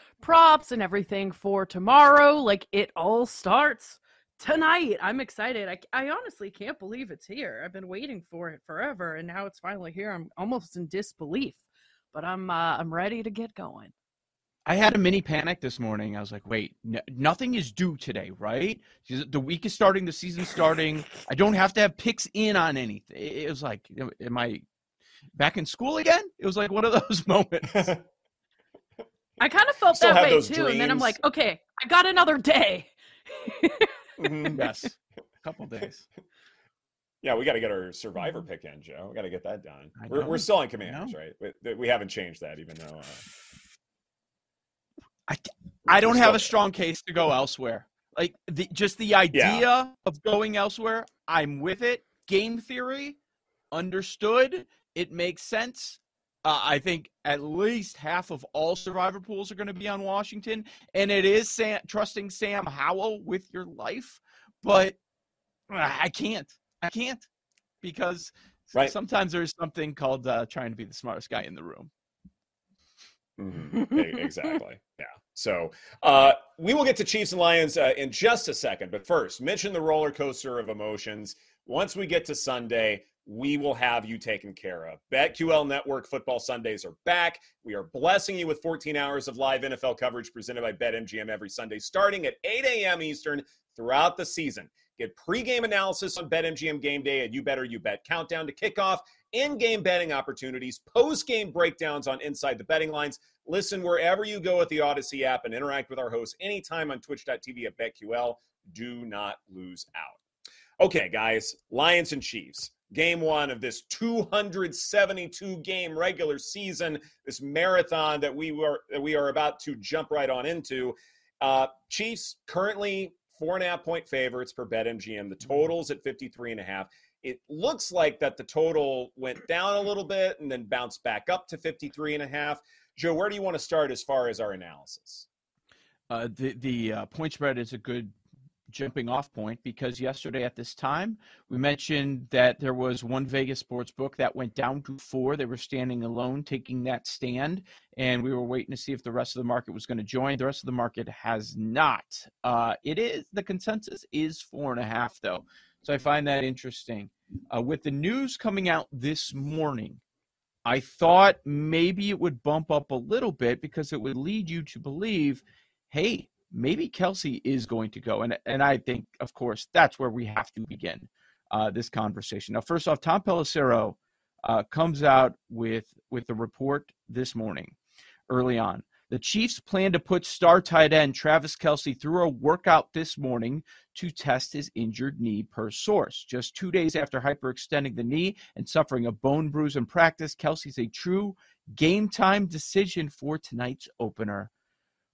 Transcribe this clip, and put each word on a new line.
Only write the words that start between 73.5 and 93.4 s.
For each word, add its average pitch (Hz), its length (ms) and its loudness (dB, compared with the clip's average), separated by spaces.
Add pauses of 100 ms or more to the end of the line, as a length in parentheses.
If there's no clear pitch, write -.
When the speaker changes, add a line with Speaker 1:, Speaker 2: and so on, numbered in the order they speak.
Speaker 3:
E-, - 20 4
Speaker 1:
<laughs> - 180 -4
Speaker 3:
exactly. - 640 -6 (160)
Yeah. - 80 -14 (300)
So, 85 340 -4 (320)
uh, 139 300 10 (260)
we 185 160 2
will 294 120 4
get 262 100 4
to 208 80 -2
Chiefs 208 300 -2
and 185 60 -4
Lions, 170 380 4
uh, 131 200 4
in 135 140 -4
just 220 360 2
a 143 80 -4
second, 98 340 -6
but - 160 -8
first, 127 360 0
mention 196 320 -4
the 170 80 -2
roller 156 280 2
coaster 135 480 -6
of 110 120 -6
emotions. 107 640 -8 (320)
Once 170 280 -2
we 190 120 -6
get 165 180 0
to 151 80 -8
Sunday, 117 720 0 (240)
we 131 280 -4
will 143 200 0
have 120 280 0
you 110 140 -10
taken 104 340 -6
care 87 360 -10
of. - 120 -14 (120)
Bet 135 240 2
Q 165 180 2
L 151 100 6
Network 139 440 -4
Football 127 320 -4
Sundays 113 440 -6
are 85 120 -14 (100)
back. 175 340 2 (240)
We 107 120 -10
are 98 80 -6
blessing 185 520 2
you 170 120 -4
with 151 160 -4
fourteen 156 340 -4
hours 139 300 -2
of 120 100 -10
live 135 260 0
N 135 100 -4
F 123 100 -10
L 127 100 2
coverage 120 400 -4
presented 117 280 -10
by 110 120 -4
BetMGM 110 560 -6
every 104 180 -8
Sunday, 110 300 -10
starting 196 480 0
at 127 80 -2 (100)
eight 233 220 -2
A 233 180 0
M 175 200 0
Eastern 147 400 -6 (320)